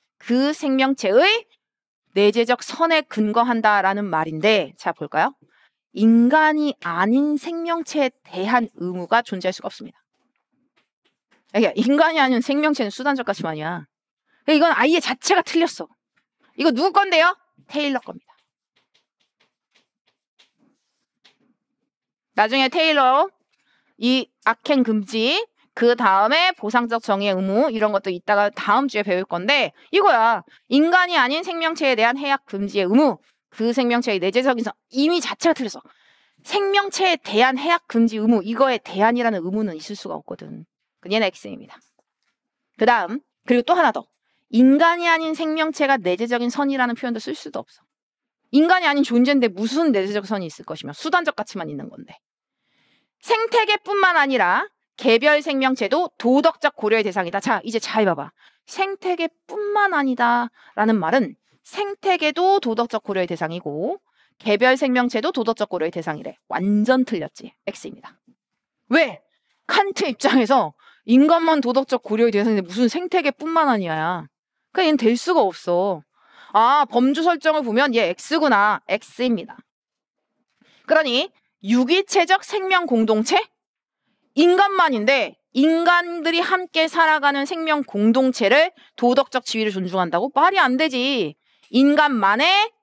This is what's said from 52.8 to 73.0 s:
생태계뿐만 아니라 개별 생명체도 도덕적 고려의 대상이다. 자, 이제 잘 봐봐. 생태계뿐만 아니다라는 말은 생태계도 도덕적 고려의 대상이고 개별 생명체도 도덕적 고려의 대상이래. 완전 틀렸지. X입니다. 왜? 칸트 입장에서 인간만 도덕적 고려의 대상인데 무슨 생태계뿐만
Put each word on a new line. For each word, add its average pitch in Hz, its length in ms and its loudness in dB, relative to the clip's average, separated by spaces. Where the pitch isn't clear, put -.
생태계뿐만 415 960 0
아니라 262 500 0
개별 277 440 2
생명체도 262 760 -2
도덕적 285 580 2
고려의 220 280 0
대상이다. 190 360 -4
자, 214 240 -2
이제 226 160 -6
잘 214 260 0
봐봐. 151 260 -2
생태계뿐만 392 1300 -4
아니다라는 240 1040 -2
말은 185 380 -2
생태계도 381 960 -2
도덕적 226 440 -4
고려의 190 240 -4
대상이고 170 760 -6
개별 233 380 2
생명체도 254 540 -2
도덕적 220 380 -4
고려의 170 220 -4
대상이래. 156 440 -8
완전 208 580 0
틀렸지. - 480 -10
X입니다. - 520 -16
왜? 254 320 0
칸트 392 400 -2
입장에서 240 640 0
인간만 311 560 4
도덕적 247 400 -2
고려의 226 300 0
대상인데 208 300 0
무슨 190 260 0
생태계뿐만 320 800 -2